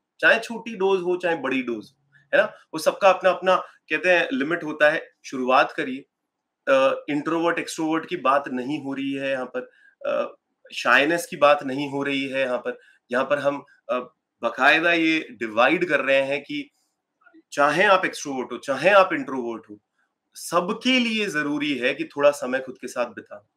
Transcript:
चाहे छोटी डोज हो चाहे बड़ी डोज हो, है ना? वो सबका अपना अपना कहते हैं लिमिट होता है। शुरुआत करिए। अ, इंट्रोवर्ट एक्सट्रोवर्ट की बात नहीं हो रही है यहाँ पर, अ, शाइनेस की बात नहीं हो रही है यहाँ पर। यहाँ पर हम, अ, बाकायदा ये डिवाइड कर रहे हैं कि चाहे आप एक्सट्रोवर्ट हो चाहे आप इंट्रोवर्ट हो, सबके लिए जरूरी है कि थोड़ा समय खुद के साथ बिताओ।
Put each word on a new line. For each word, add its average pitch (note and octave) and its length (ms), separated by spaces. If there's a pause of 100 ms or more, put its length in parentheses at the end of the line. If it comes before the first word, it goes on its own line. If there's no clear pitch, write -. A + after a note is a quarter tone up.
(200)
चाहे A3+ 200
छोटी A3+ 360
डोज F#3+ 240
हो F3+ 160
चाहे F3 200
बड़ी C3+ 260
डोज A2+ 280
हो, - 280 (160)
है F3+ 80
ना? - 20
वो - 340
सबका F#3+ 320
अपना F#3 200
अपना F3 260 (340)
कहते D#3 200
हैं E3+ 220
लिमिट D3+ 320
होता D3+ 260
है। D#3+ 200 (140)
शुरुआत C3 480
करिए। C3+ 280 (720)
अ, C3+ 380
इंट्रोवर्ट E3 480
एक्सट्रोवर्ट D#3+ 500
की F3+ 80
बात C#3 320
नहीं C3 340
हो C3+ 120
रही C#3 180
है C#3 180
यहाँ B2+ 260
पर, B2 140 (360)
अ, A#2 300 (380)
शाइनेस C#3+ 520
की F3+ 100
बात D3 260
नहीं C#3 280
हो C#3 120
रही C#3 260
है C3+ 120
यहाँ B2+ 180
पर। A#2+ 200 (340)
यहाँ B2 120
पर C#3+ 140
हम, C#3 260 (280)
अ, B2 60 (440)
बाकायदा D3+ 500
ये D#3+ 380
डिवाइड A#2+ 580
कर C#3+ 120
रहे C3+ 220
हैं C#3 200
कि D3 280 (840)
चाहे D3 320
आप F#3 200
एक्सट्रोवर्ट C3+ 480
हो A#2+ 60
चाहे C#3 320
आप F#3+ 220
इंट्रोवर्ट B2 580
हो, G#2 100 (540)
सबके A3 640
लिए A3+ 280
जरूरी D3 480
है B2+ 200
कि D#3 100
थोड़ा D3 260
समय C3 300
खुद C3 200
के B2 80
साथ B2 180
बिताओ। G#2+ 400 (100)